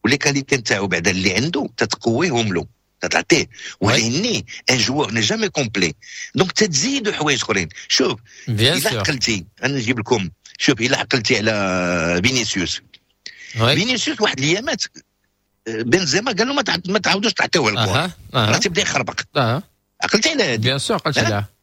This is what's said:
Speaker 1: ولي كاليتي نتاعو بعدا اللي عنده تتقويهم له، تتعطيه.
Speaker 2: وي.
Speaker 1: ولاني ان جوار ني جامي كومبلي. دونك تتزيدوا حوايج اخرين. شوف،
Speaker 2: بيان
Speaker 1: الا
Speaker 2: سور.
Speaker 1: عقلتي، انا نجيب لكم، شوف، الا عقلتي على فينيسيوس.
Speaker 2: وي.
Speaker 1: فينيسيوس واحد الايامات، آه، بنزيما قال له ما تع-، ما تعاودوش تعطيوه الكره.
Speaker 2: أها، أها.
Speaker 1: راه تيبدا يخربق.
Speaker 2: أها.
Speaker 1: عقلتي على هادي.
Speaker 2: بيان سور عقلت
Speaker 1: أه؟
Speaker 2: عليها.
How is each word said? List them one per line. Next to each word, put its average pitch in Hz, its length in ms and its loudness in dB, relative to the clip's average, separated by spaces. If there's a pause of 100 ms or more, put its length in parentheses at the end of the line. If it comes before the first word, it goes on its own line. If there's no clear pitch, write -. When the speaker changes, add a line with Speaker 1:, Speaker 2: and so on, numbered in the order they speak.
Speaker 1:
ولي 143 120 4
كاليتي 139 400 0
نتاعو 104 300 0
بعدا 87 240 2
اللي 92 240 0
عنده 147 420 0
تتقويهم 117 760 0
له، 78 120 -2 (340)
تتعطيه. 87 480 2 (320)
Speaker 2:
وي. 104 120 4
Speaker 1:
ولاني 131 540 0 (240)
ان 127 80 4
جوار 117 320 0
ني 113 100 0
جامي 220 280 0
كومبلي. 107 460 -2 (400)
دونك 185 180 2
تتزيدوا 208 600 0
حوايج 147 300 0
اخرين. 95 260 -2 (200)
شوف، - 320 2 (280)
Speaker 2:
بيان 120 280 2
Speaker 1:
الا - 140 0
Speaker 2:
سور. 117 80 -2
Speaker 1:
عقلتي، 107 460 -2 (200)
انا 139 120 0
نجيب 123 220 0
لكم، 98 320 0 (280)
شوف، 127 220 2
الا 127 180 2
عقلتي 120 380 0
على 90 880 0
فينيسيوس. 107 560 -2 (800)
Speaker 2:
وي. 123 160 4
Speaker 1:
فينيسيوس 240 440 -2
واحد 165 180 0
الايامات، 196 440 0 (840)
آه، 113 140 -6
بنزيما 180 500 2
قال 220 160 0
له 277 60 -2
ما 269 80 0
تع-، - 280 -4
ما 208 80 2
تعاودوش 196 340 0
تعطيوه - 360 0
الكره. 107 140 0
Speaker 2:
أها، 131 300 0 (220)
أها. 110 160 2
Speaker 1:
راه 131 80 2
تيبدا 196 240 0
يخربق. - 380 -2 (160)
Speaker 2:
أها. 127 260 0 (400)
Speaker 1:
عقلتي - 260 2
على 294 140 0
هادي. 117 200 0
Speaker 2:
بيان 131 160 2
سور 214 180 -2
عقلت 151 220 -2
Speaker 1:
أه؟ 110 60 2
Speaker 2:
عليها. 104 240 -2 (140)